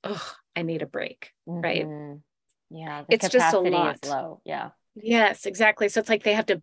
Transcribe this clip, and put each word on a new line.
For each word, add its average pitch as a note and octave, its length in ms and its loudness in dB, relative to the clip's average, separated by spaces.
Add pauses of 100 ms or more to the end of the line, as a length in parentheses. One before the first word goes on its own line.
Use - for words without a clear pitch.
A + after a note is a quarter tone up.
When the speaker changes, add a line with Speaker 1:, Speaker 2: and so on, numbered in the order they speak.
Speaker 1:
"Ugh, G3 160 -6 (360)
I F3 60 -4
need E3 200 -4
a D#3 40 -8
break," - 460 -10 (120)
right? E3+ 400 -2
Speaker 2:
Mm-hmm. D3 920 -16
Yeah, D3+ 260 -12
the A3+ 120 2
Speaker 1:
It's A3+ 140 2
just - 60 -2 (200)
a G3+ 40 6
Speaker 2:
capacity F3+ 120 2
Speaker 1:
lot. F3 320 2
Speaker 2:
is C#3 80 -6
low. C#3+ 340 -6
Yeah. - 260 -8 (240)
Speaker 1:
Yes, A3 500 2
exactly. G#3 440 2
So A3 120 -2
it's G#3 80 -2
like G#3+ 140 2
they G#3 120 2
have A3 120 0
to G#3+ 160 0